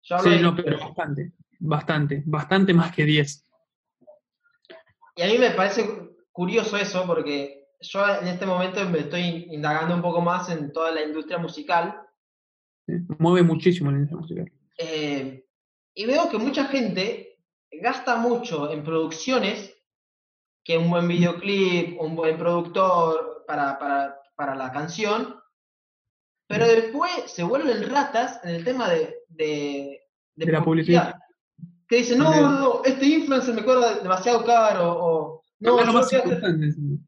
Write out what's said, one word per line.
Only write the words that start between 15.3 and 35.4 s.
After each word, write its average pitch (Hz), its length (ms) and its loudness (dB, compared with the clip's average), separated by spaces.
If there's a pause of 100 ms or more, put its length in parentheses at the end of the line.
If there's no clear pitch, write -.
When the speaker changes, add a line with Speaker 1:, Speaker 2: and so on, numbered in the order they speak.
Speaker 1:
y 202 100 -8
veo 294 240 0
que 220 80 -4
mucha 277 280 -2
gente 208 720 -4 (320)
gasta 233 440 -4
mucho 170 560 -2
en 147 120 -8
producciones, 190 920 -4 (880)
que 165 140 0
un 170 120 2
buen 170 180 2
videoclip, 175 920 0
un 160 160 -6
buen 160 220 0
productor 170 1120 0
para, 143 320 -4
para, 139 360 -4 (200)
para 139 200 -6
la 131 160 -8
canción, 202 640 -4 (1120)
pero 233 180 0
Speaker 2:
Sí. 233 100 8
Speaker 1:
después 277 360 0 (160)
se 175 160 -6
vuelven 220 460 -2
ratas 262 540 -2
en 170 120 -6
el 170 80 -8
tema 247 260 -2
de, 160 260 0 (140)
de, 143 720 -6 (340)
de 160 100 -6
Speaker 2:
De 165 60 2
la 151 120 2
Speaker 1:
publicidad. 165 480 4
Speaker 2:
publicidad. - 80 -16 (680)
Speaker 1:
Que 233 100 2
dicen, 240 220 2
"No, 311 100 6
Speaker 2:
Olvidate. 294 240 6
Speaker 1:
no, 269 60 0
no, 254 240 2
este 262 240 2
influencer 269 480 2
me 208 80 -4
cobra 240 320 4
demasiado 208 500 0
caro", 208 460 4
o, 165 520 -2 (160)